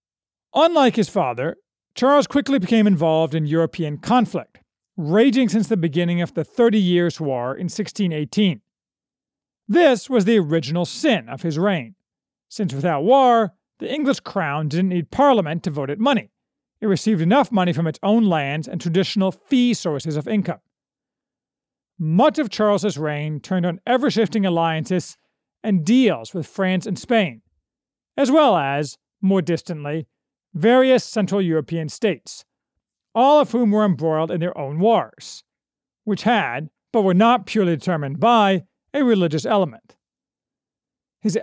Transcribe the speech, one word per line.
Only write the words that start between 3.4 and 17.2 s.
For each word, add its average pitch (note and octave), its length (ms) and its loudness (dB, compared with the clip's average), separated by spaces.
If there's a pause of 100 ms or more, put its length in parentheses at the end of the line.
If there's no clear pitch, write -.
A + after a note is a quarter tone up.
European D#3 520 -2
conflict, G#3 600 -2 (380)
raging G#3+ 520 2
since G#3 200 0
the A3+ 80 0
beginning F3 440 -2
of E3+ 140 -6
the D#3+ 80 -4
Thirty A#3 380 2
Years' F3 400 0
War C3 360 -4
in F3+ 120 -8
sixteen F#3 440 -6
eighteen. D3+ 480 -2 (1080)
This C4 420 2
was A#3 140 2
the A3 160 4
original D#3+ 440 -2
sin F3 440 -2
of B2 140 -12
his D#3+ 140 -4
reign, D#3+ 380 -2 (540)
since E3 260 -6
without D3 300 -2
war, A#3+ 500 4 (240)
the - 140 -8
English C#4 280 -2
crown D#3 480 -6
didn't F3 200 -2
need F3+ 240 -4
Parliament G3+ 500 2
to E3+ 80 -6
vote C#3 180 -6
it D3 120 -8
money. A3 320 0 (480)
It A3 80 -2
received G3 320 0